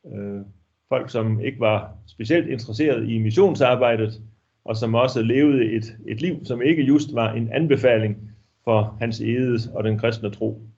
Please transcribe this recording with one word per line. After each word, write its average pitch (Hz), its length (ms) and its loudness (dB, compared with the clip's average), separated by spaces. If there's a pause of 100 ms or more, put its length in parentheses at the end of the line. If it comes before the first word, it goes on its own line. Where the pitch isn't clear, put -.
(140)
Øh, 101 260 -10 (480)
folk, 127 220 -2
som 110 300 -2
ikke 131 200 -6
var 107 340 0 (120)
specielt 147 420 -2
interesseret 117 600 -2
i 113 100 -2
missionsarbejdet, 120 1040 2 (420)
og 113 120 -4
som 113 180 -2
også 123 280 2
levede 131 420 4
et, 110 320 -4 (100)
et 117 140 -8
liv, 175 240 -4
som 120 180 -4
ikke 151 200 2
just 143 320 2
var 113 180 0
en 113 200 -4
anbefaling 120 800 2 (340)
for 110 360 2
Hans 113 200 -4
Egede 120 380 0 (160)
og - 100 -4
den 107 140 0
kristne 110 320 -2
tro. 110 320 -6 (160)